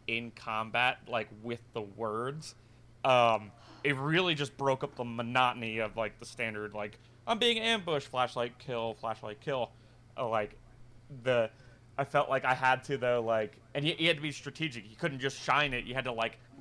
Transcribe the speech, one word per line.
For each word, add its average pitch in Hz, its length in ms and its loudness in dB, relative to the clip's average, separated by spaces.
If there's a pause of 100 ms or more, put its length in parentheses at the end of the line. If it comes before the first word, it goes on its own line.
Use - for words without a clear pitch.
in 117 240 -2
combat, 113 680 0 (100)
like, 113 220 -2 (140)
with 120 180 -6 (120)
the 117 80 -4
words, 110 760 -6 (500)
um, 117 460 6 (320)
it 143 120 2
really 160 400 2
just 143 220 -4
broke 135 260 2
up 139 120 -8
the 120 100 -6
monotony 117 720 0
of, 107 160 -2
like, 110 240 -4
the 117 60 -16
standard, 107 480 -6
like, 107 260 -8 (260)
"I'm 226 140 0
being 233 200 4
ambushed, 196 500 -2
flashlight, 123 500 -2
kill, 113 360 -4
flashlight, 107 440 -8
kill." - 320 -4 (460)
Uh, 123 100 -4
like, 110 300 -2 (640)
the, 120 260 2 (480)
I 143 60 -2
felt 143 260 2
like 135 140 0
I 131 100 4
had 131 320 4
to, 139 120 -2
though, 123 240 2
like, 110 360 0 (160)
and 147 120 -2
you, 165 120 2
you 160 100 2
had 165 100 4
to 143 40 -10
be 151 100 -4
strategic. 127 580 -8
You 113 80 -20
couldn't 139 220 -4
just 135 220 -4
shine 139 320 4
it. 123 120 -4
You 120 80 -8
had 127 120 -2
to, 127 60 -4
like, 113 280 -2 (220)